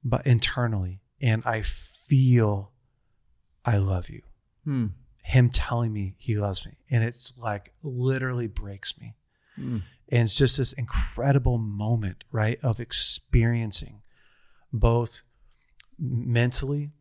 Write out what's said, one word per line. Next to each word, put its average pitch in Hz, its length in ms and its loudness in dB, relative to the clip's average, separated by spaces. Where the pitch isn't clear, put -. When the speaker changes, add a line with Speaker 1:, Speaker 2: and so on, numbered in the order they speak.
Speaker 1:
but - 240 -2
internally, 107 720 0
and 113 240 0
I 113 180 -2
feel, 117 1080 2
"I 110 120 2
love 95 320 0
you." - 120 -14
Speaker 2:
Hmm. 131 220 -2
Speaker 1:
Him 123 260 4
telling 117 420 -2
me 98 260 -6
he 107 200 -4
loves 101 280 -2
me. - 120 -18
And 117 140 2
it's, 120 340 -8
like, 107 440 -8
literally 127 680 -2
breaks 98 520 -6
me. 110 160 -18
Speaker 2:
Hmm. 127 240 -6
Speaker 1:
And 120 120 4
it's 110 140 2
just 135 220 4
this 131 160 0
incredible 127 840 0
moment, 107 760 -2
right, 110 320 0
of 120 160 0
experiencing 117 1200 0
both 117 500 2
mentally 127 1000 0